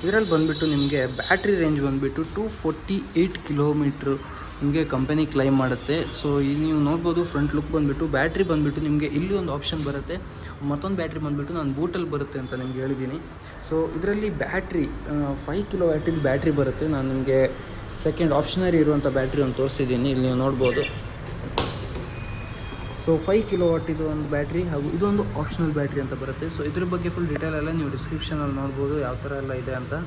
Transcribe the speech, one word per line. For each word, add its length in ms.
ಇದರಲ್ಲಿ 300
ಬಂದ್ಬಿಟ್ಟು 320
ನಿಮಗೆ 260
ಬ್ಯಾಟ್ರಿ 440
ರೇಂಜ್ 240
ಬಂದ್ಬಿಟ್ಟು 340
ಟೂ 80
ಫೋರ್ಟಿ 380
ಏಟ್ 160
ಕಿಲೋಮೀಟ್ರ್ 680
ನಿಮಗೆ 220
ಕಂಪನಿ 300
ಕ್ಲೈಮ್ 300
ಮಾಡುತ್ತೆ. 340
So 100
ಇಲ್ಲಿ 180
ನೀವು 220
ನೋಡ್ಬೋದು 320
ಫ್ರಂಟ್ 260
ಲುಕ್ 180
ಬಂದ್ಬಿಟ್ಟು 300
ಬ್ಯಾಟ್ರಿ 340
ಬಂದ್ಬಿಟ್ಟು 380
ನಿಮಗೆ 200
ಇಲ್ಲಿ 220
ಒಂದು 160
ಆಪ್ಷನ್ 320
ಬರುತ್ತೆ, 280
ಮತ್ತೊಂದು 300
ಬ್ಯಾಟ್ರಿ 240
ಬಂದ್ಬಿಟ್ಟು 340
ನಾನು 200
ಬೂಟಲ್ಲಿ 360
ಬರುತ್ತೆ 280
ಅಂತ 180
ನಿಮ್ಗೆ 240
ಹೇಳಿದ್ದೀನಿ. 340
So 80
ಇದರಲ್ಲಿ 320
ಬ್ಯಾಟ್ರಿ, 420
ಆ, 40
ಫೈವ್ 260
ಕಿಲೋ 200
ವ್ಯಾಟಿಂದು 360
ಬ್ಯಾಟ್ರಿ 320
ಬರುತ್ತೆ. 340
ನಾನು 180
ನಿಮಗೆ 260
ಸೆಕೆಂಡ್ 340
ಆಪ್ಷನರಿ 460
ಇರುವಂಥ 220
ಬ್ಯಾಟ್ರಿ 300
ಒಂದು 140
ತೋರಿಸಿದ್ದೀನಿ, 540
ಇಲ್ಲಿ 140
ನೀವು 160
ನೋಡ್ಬೋದು. 400
So 100
ಫೈವ್ 240
ಕಿಲೋ 220
ವ್ಯಾಟ್ 220
ಇದು 100
ಒಂದು 200
ಬ್ಯಾಟ್ರಿ 280
ಹಾಗೂ 140
ಇದೊಂದು 260
ಆಪ್ಷನಲ್ 360
ಬ್ಯಾಟ್ರಿ 260
ಅಂತ 180
ಬರುತ್ತೆ. 240
So 140
ಇದ್ರ 240
ಬಗ್ಗೆ 220
ಫುಲ್ 180
ಡೀಟೇಲ್ 260
ಎಲ್ಲ 200
ನೀವು 160
ಡಿಸ್ಕ್ರಿಪ್ಷನಲ್ಲಿ 680
ನೋಡ್ಬೋದು 320
ಯಾವ 80
ಥರ 160
ಎಲ್ಲ 100
ಇದೆ 160
ಅಂತ. 140